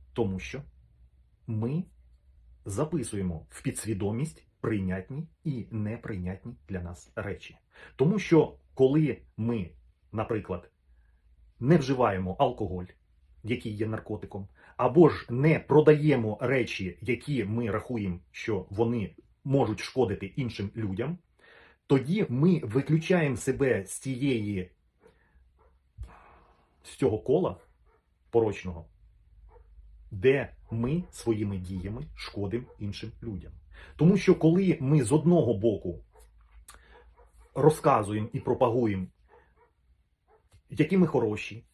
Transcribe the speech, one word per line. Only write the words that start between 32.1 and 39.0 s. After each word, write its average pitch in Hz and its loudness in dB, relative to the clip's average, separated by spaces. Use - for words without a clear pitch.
шкодимо 101 -8
іншим 107 -10
людям. 101 -12
Тому 180 6
що 185 6
коли 175 4
ми 135 4
з 110 -2
одного 151 4
боку 98 -2
розказуємо 113 4
і 135 -6
пропагуємо, 113 0